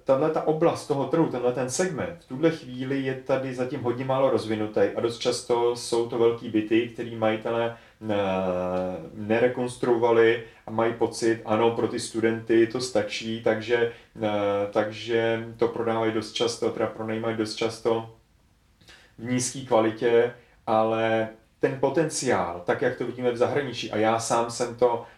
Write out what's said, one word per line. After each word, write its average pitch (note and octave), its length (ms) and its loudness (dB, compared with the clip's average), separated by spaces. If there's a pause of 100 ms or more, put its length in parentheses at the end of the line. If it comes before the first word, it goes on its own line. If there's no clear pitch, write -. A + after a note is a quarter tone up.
tahle C#3 260 2
ta D#3 160 -2
oblast D#3 400 2
toho C#3 200 0
trhu, D#3+ 200 2
tenhle B2 260 0
ten B2+ 180 -4
segment B2+ 500 -2
v - 80 -20
tuhle D3+ 220 2
chvíli C3 520 -6
je C3 120 -2
tady C3 400 -4
zatím B2+ 260 -4
hodně A#2+ 240 -2
málo C3 260 2
rozvinutý G#2+ 500 0
a G2+ 200 2
dost A#2 180 -2
často A#2+ 580 0
jsou A#2 320 -2
to B2 100 -4
velký A#2 300 2
byty, A2 400 2
který A#2 280 -10
majitelé, A#2 600 -2 (340)
eh, G2+ 60 0 (1000)
nerekonstruovali A#2 1300 2 (240)
a - 40 -14
mají A2+ 240 0
pocit, A2+ 500 0
ano, A2+ 260 4
pro A2+ 180 0
ty A#2 120 -6
studenty A2+ 640 2
to B2+ 140 -2
stačí, A2+ 640 -4
takže, A#2 500 0 (300)
eh, G#2+ 60 0 (440)
takže A2+ 840 0
to A#2+ 120 2
prodávají A2 440 0
dost A2 200 -4
často, A2+ 380 -2
teda A2+ 160 -2
pronajímají A2 500 -4
dost A2 180 -2
často A2+ 560 -2 (1080)
v A2+ 140 -12
nízké B2+ 280 -2
kvalitě, A#2 720 4 (320)
ale A2+ 640 2 (320)
ten C3+ 200 0
potenciál, A2+ 840 0
tak A#2+ 160 0
jak B2 160 0
to B2 80 -4
vidíme A#2+ 240 -2
v A#2 60 0
zahraničí, A#2+ 540 -2
a A2 60 -4
já A2 220 4
sám A#2 320 0
jsem A#2 240 -4
to, A#2 300 2 (140)